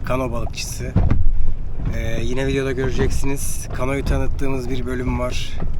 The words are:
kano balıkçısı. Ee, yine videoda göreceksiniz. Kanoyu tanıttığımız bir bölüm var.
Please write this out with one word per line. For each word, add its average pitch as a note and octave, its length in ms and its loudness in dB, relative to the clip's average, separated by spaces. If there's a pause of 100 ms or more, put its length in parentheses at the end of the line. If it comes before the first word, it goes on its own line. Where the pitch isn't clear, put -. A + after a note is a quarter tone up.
kano B2+ 260 -4
balıkçısı. - 600 -6 (1040)
Ee, A#2 280 -2
yine C3 240 0
videoda C3+ 240 -2
göreceksiniz. C3+ 1000 0
Kanoyu C3+ 320 -2
tanıttığımız C3+ 640 0
bir B2 160 -2
bölüm B2+ 340 -4
var. B2 340 -2 (260)